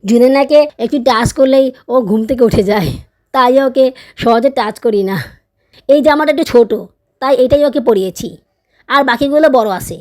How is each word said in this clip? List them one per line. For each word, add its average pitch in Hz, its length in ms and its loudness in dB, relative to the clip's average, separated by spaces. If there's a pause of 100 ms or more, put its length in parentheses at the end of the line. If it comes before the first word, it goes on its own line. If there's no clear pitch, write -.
জুনেনাকে 269 560 2 (200)
একটু 240 240 -4
টাচ 240 300 0
করলেই 269 340 2 (200)
ও 240 140 -4
ঘুম 220 240 -2
থেকে 247 180 -2
উঠে 220 200 2
যায়, 190 260 -2 (440)
তাই 254 280 2
ওকে 262 240 2 (320)
সহজে 233 320 0
টাচ 214 300 -6
করি 214 240 -2
না। 190 140 -4 (720)
এই 285 120 4
জামাটা 302 320 0
একটু 302 120 -2
ছোট, 233 260 2 (500)
তাই 269 160 0
এটাই 262 280 2
ওকে 285 160 -2
পরিয়েছি, 190 460 -2 (640)
আর 277 140 0
বাকিগুলো 277 460 0
বড় 233 220 0
আছে। 170 300 -10